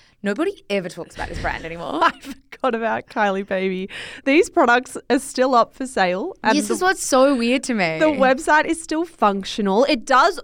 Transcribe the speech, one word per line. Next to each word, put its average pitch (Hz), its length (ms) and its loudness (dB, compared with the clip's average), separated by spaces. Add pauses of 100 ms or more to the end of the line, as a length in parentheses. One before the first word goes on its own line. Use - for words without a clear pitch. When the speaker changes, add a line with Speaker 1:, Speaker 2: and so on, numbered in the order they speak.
(200)
Speaker 1:
Nobody 285 480 -4
ever 196 200 -4
talks 175 260 -14
about - 140 -10
this 170 120 -10
brand 131 240 -6
anymore. 165 360 -8
Speaker 2:
<laughs> - 20 2
I 339 160 4
forgot - 560 -8
about 226 320 -4
Kylie 202 400 -2
Baby. 190 420 -4 (360)
These 302 260 4
products 254 460 2 (120)
are 254 120 2
still 254 340 -2
up 226 200 4
for 262 120 -8
sale. 196 560 -2
And 220 160 2
Speaker 1:
This 294 80 -2
Speaker 2:
the, 320 80 -2
Speaker 1:
is 320 80 -4
what's 370 240 0
so 269 300 4
weird 240 280 0
to 254 100 -2
me. 170 260 0
Speaker 2:
the 311 60 4
website 285 580 2
is 320 180 -4
still 320 220 -4
functional. 202 800 0
It 262 200 0
does 285 400 2